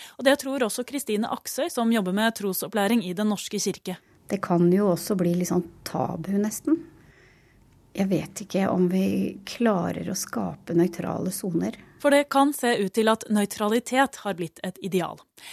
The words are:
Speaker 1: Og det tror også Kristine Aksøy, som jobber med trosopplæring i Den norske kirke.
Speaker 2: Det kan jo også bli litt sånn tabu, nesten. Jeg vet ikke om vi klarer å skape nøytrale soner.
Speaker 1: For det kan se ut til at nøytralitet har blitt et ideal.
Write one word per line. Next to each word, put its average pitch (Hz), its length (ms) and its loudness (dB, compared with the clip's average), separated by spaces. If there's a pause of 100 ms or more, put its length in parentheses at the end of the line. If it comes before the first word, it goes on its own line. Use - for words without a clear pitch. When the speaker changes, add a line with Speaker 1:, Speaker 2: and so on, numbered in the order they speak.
(200)
Speaker 1:
Og 247 60 -2
det 277 140 6
tror 269 220 -4
også 240 240 -2
Kristine 226 400 -2
Aksøy, 254 460 -4
som 233 200 0
jobber 196 220 2
med 220 220 2
trosopplæring 202 680 0
i 180 100 -6
Den 208 160 0
norske 208 300 -4
kirke. 180 380 -4 (320)
Speaker 2:
Det 196 120 -2
kan 175 300 4
jo 202 220 4
også 180 240 -2
bli 175 160 2
litt 180 160 0
sånn 180 140 2 (200)
tabu, - 480 -4
nesten. 214 460 0 (1160)
Jeg 196 120 0
vet 180 340 -2
ikke 190 280 0
om 180 180 4
vi 190 580 0
klarer 185 600 0
å 196 80 -4
skape 180 640 -6
nøytrale - 560 0
soner. 180 420 -4 (220)
Speaker 1:
For 285 140 2
det 285 180 4
kan 277 240 4
se 240 240 0
ut 190 160 -2
til 220 160 4
at 220 180 2
nøytralitet 220 880 0
har 202 180 -4
blitt 165 280 -8
et 185 180 -8
ideal. 180 360 -4 (360)